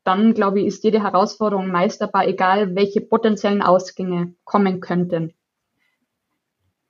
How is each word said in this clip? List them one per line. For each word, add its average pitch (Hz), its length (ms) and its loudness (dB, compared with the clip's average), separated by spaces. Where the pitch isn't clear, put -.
dann, 208 300 4
glaube 202 260 0
ich, 185 60 0
ist 185 180 -4
jede 214 180 2
Herausforderung 196 680 -2
meisterbar, 196 560 -2
egal 190 480 0
welche 202 260 0
potenziellen 208 640 0
Ausgänge 180 720 0
kommen 190 360 0
könnten. 175 540 -4